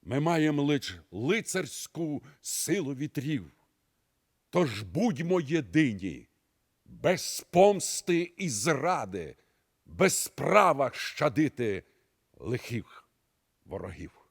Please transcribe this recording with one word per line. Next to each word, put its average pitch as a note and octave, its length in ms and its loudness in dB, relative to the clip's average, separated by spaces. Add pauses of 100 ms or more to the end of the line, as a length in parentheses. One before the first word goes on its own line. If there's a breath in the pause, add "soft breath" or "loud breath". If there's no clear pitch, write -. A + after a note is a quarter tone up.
Ми B2 160 -2
маєм D#3 400 2
лич C#3+ 360 0 (160)
лицарську D#3+ 1120 -4 (180 loud breath)
силу - 540 -4
вітрів. C3+ 560 -6 (960)
Тож B2 320 0
будьмо E3+ 600 0
єдині, A2 880 0 (580)
без - 680 -2
помсти F3 840 4
і F#3+ 120 -4
зради, A#2 840 -2 (500)
без F2+ 420 2
права E3 680 4
щадити B2 920 -2 (540)
лихих - 720 -8 (560)
ворогів. F2+ 460 -12 (200)